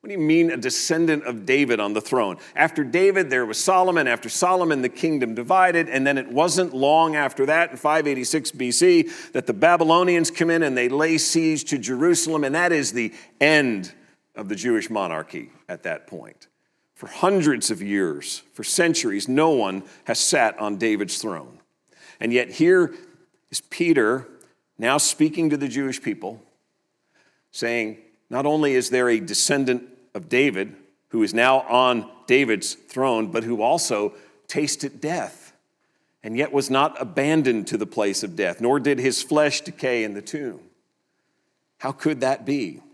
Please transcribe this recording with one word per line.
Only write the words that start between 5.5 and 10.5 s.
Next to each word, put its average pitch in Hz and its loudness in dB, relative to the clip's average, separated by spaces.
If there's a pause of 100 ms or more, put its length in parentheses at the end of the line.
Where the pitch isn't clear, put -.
And 135 0
then 139 2
it 131 -6
wasn't 160 0
long 151 4
after 139 0
that, 165 2
in 131 -14
five 156 0
eighty-six 135 -2
B 127 -6
C, 170 4 (220)
that 123 -4
the 123 -2
Babylonians 165 4
come 170 -2
in 165 2